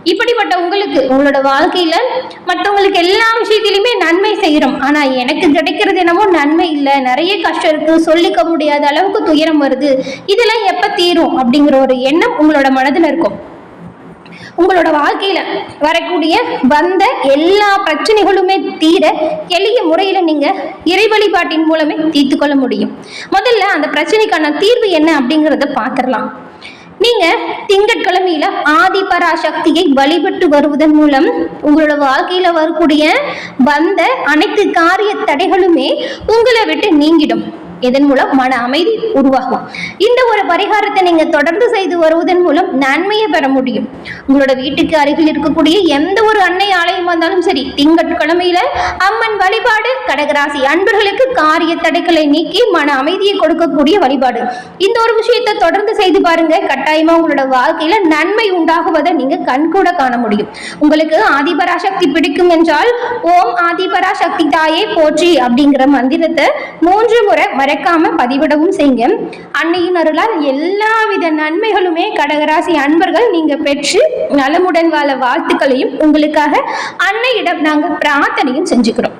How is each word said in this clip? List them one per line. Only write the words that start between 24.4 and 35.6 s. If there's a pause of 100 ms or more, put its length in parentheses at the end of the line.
தீர்வு
என்ன
அப்படிங்கறத
பாத்திரலாம். (680)
நீங்க (300)
திங்கட்கிழமையில (180)
ஆதிபராசக்தியை
வழிபட்டு
வருவதன்
மூலம் (360)
உங்களோட
வாழ்க்கையில
வரக்கூடிய (380)
வந்த (100)
அனைத்து
காரிய (100)
தடைகளுமே (200)